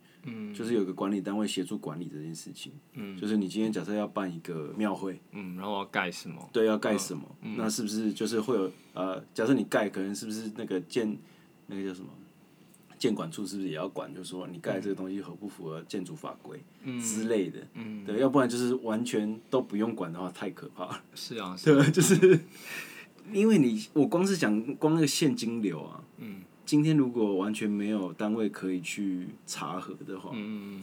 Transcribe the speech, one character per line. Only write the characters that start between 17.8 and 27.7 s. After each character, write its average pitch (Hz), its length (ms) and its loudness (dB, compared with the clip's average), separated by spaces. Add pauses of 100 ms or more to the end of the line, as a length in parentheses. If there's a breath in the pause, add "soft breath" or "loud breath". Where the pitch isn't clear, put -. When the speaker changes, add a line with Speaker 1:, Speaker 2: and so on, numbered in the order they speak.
Speaker 2:
对， 104 120 0
要 135 100 6
不 135 120 6
然 123 80 4
就 120 80 -2
是 123 200 2
完 113 280 -2
全 110 340 0 (120)
都 131 100 4
不 101 160 -6
用 110 180 2
管 87 160 -6
的 82 80 -10
话， 90 120 -6
太 101 200 -8
可 - 240 -14
怕 90 120 -8
了。 - 160 -10 (120)
Speaker 1:
是 - 220 -10
啊， 95 260 -6
Speaker 2:
对， 156 120 8
Speaker 1:
是 135 60 10
啊。 147 100 8
Speaker 2:
就 180 100 4
是， 185 400 10 (920 loud breath)
因 214 160 6
为 214 100 6
你， 117 340 4
我 143 140 6
光 170 200 4
是 196 80 2
讲， 117 420 2
光 156 180 4
那 165 60 4
个 151 60 8
现 139 300 2
金 117 260 -2
流 82 200 -2
啊， 82 180 -14 (160)
Speaker 1:
嗯。 101 240 -14 (240)
Speaker 2:
今 151 180 6
天 156 140 6
如 135 140 6
果 107 260 4
完 101 160 2
全 107 160 0
没 104 220 0